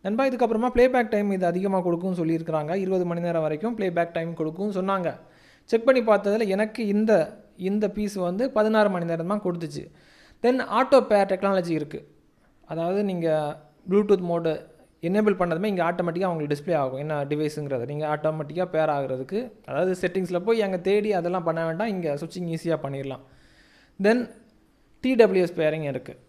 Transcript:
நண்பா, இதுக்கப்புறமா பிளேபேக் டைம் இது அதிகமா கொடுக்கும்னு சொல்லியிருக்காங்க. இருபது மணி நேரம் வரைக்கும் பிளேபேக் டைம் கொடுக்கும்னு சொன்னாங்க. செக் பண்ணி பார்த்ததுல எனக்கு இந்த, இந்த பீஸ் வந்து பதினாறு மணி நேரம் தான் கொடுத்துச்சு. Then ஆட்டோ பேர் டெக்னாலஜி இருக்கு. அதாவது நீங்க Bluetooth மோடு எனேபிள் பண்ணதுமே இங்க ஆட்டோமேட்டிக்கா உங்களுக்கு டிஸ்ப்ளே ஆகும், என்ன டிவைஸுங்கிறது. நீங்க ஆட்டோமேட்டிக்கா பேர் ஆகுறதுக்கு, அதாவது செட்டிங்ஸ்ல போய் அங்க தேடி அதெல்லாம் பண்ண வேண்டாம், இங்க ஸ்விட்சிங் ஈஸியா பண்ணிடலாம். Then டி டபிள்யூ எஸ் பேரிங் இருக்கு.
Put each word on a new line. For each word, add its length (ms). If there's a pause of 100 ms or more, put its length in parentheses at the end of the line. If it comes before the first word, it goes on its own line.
நண்பா, 260
இதுக்கப்புறமா 480
பிளேபேக் 340
டைம் 220
இது 140
அதிகமா 400
கொடுக்கும்னு 280
சொல்லியிருக்காங்க. 640
இருபது 300
மணி 140
நேரம் 220
வரைக்கும் 360
பிளேபேக் 340
டைம் 240
கொடுக்கும்னு 360
சொன்னாங்க. 480 (440)
செக் 220
பண்ணி 160
பார்த்ததுல 460
எனக்கு 400
இந்த, 540 (160)
இந்த 320
பீஸ் 240
வந்து 380
பதினாறு 380
மணி 160
நேரம் 220
தான் 140
கொடுத்துச்சு. 500 (500)
Then 200 (200)
ஆட்டோ 200
பேர் 260
டெக்னாலஜி 420
இருக்கு. 460 (500)
அதாவது 380
நீங்க 560 (300)
Bluetooth 320
மோடு 480 (320)
எனேபிள் 360
பண்ணதுமே 260
இங்க 280
ஆட்டோமேட்டிக்கா 340
உங்களுக்கு 300
டிஸ்ப்ளே 200
ஆகும், 240
என்ன 240
டிவைஸுங்கிறது. 600
நீங்க 320
ஆட்டோமேட்டிக்கா 480
பேர் 240
ஆகுறதுக்கு, 640 (140)
அதாவது 360
செட்டிங்ஸ்ல 380
போய் 220
அங்க 160
தேடி 360
அதெல்லாம் 300
பண்ண 220
வேண்டாம், 220
இங்க 340
ஸ்விட்சிங் 360
ஈஸியா 260
பண்ணிடலாம். 360 (840)
Then 260 (720)
டி 140
டபிள்யூ 260
எஸ் 140
பேரிங் 260
இருக்கு. 460